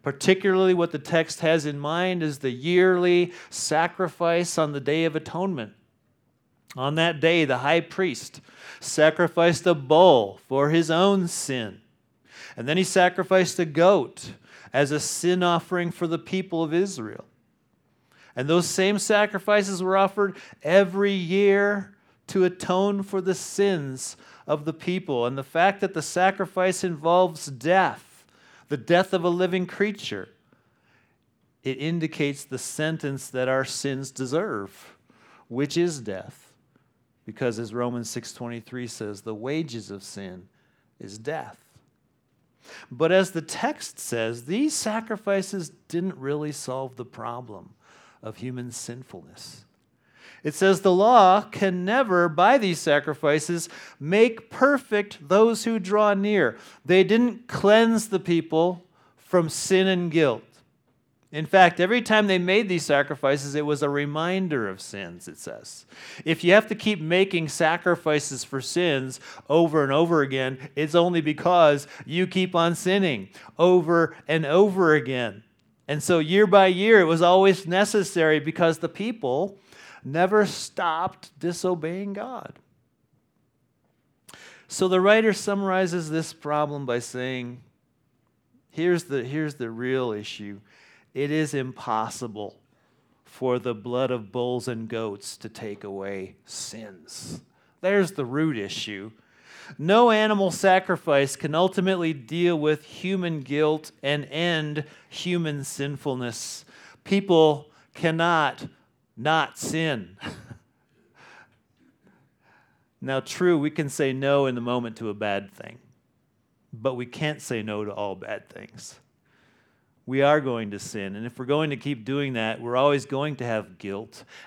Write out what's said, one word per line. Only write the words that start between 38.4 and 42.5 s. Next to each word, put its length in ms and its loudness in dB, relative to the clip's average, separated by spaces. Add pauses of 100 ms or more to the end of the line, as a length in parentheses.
says, 360 -12
"The 120 -10
wages 560 -8
of 140 -14
sin 440 -16 (520)
is 180 -16
death." 460 -12 (1300)